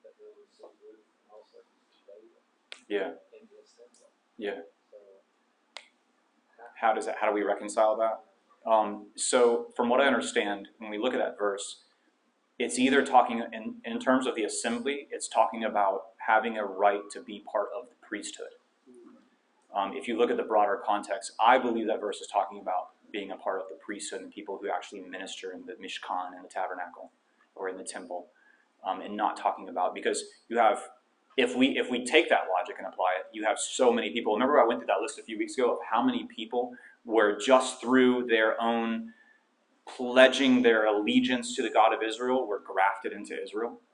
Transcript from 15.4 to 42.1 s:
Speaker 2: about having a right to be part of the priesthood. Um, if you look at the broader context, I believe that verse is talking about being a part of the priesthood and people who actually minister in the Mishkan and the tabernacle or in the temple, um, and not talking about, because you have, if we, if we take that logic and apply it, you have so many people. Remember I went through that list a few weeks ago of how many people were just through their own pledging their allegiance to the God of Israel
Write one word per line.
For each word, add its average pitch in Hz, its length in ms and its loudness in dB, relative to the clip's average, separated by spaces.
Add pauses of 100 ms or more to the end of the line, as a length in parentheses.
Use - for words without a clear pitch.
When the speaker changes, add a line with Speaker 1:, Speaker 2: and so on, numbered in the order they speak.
Speaker 2:
about 101 440 0 (100)
having 110 400 0
a 104 80 -4
right 101 460 0
to - 100 -14
be 104 280 -14
part 101 260 -4
of 123 120 -10
the - 80 -20 (100)
priesthood. - 480 -12 (1200)
Um, 98 220 -2
if - 120 -8
you 113 100 -4
look 117 140 4
at 123 60 0
the 117 60 -4
broader 104 420 2
context, 101 540 -4
I 113 180 8
believe 113 300 0
that 98 140 -2
verse 101 180 -6
is - 80 -14
talking 101 320 -2
about 92 300 -6 (200)
being 98 220 -8
a 90 60 -10
part 95 240 -4
of 95 80 -12
the 95 60 -14
priesthood 98 460 -12
and 92 80 -16
people 98 320 -12
who 98 80 -6
actually 92 300 -8
minister 92 540 -12
in 90 120 -16
the 92 80 -16
Mishkan 90 600 -10
and 90 80 -18
the 92 60 -20
tabernacle 87 640 -10 (440)
or 95 140 -8
in 90 80 -10
the 95 60 -14
temple, 87 440 -12 (580)
um, 92 140 -4
and 101 160 -10
not 107 220 -2
talking 95 320 -2
about, 90 260 -2
because 104 300 -2 (240)
you 113 80 -2
have, 104 220 4 (580)
if 123 180 2
we, 127 220 4
if 120 120 -2
we 123 140 -2
take 165 240 4
that 98 260 4
logic 90 240 -2
and 95 80 -12
apply 92 340 0
it, 92 120 -10
you 107 140 -8
have 104 120 2
so 123 360 2
many 110 180 -2
people. 113 220 0
Remember 131 260 4
I 117 60 8
went 123 160 0
through - 60 -10
that 98 140 2
list 110 180 -6
a - 40 -18
few 110 140 -10
weeks 107 200 -6
ago 120 140 2
of 98 80 -2 (100)
how 117 140 2
many 120 220 0
people 123 480 -6 (320)
were 107 320 4
just 131 420 4
through 123 480 4
their 110 340 2
own 113 520 -2 (760)
pledging 127 720 6
their 113 240 6
allegiance 120 720 2
to 131 60 -4
the 110 80 -2
God 110 240 4
of 104 100 -2
Israel 123 420 -2